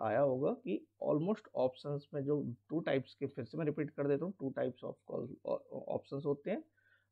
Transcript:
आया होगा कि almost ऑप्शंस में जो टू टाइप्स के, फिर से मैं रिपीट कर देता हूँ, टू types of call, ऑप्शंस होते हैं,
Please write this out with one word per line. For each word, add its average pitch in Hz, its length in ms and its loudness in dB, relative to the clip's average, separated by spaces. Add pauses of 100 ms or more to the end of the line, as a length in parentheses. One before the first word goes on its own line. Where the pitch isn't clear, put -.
आया 110 180 4
होगा 139 320 4 (120)
कि 190 220 -4 (180)
almost 156 520 2
ऑप्शंस 143 580 0
में 143 100 0
जो 143 180 2 (260)
टू 156 120 0
टाइप्स 139 340 0
के, 143 120 -4
फिर 135 180 -6
से 151 140 -8
मैं 160 60 0
रिपीट 151 260 0
कर 143 180 0
देता 143 160 2
हूँ, 190 160 -4
टू 135 180 -2
types 131 260 -2
of - 100 -6 (160)
call, - 180 -4 (600)
ऑप्शंस 139 380 -4
होते 143 240 0
हैं, 285 120 -2 (500)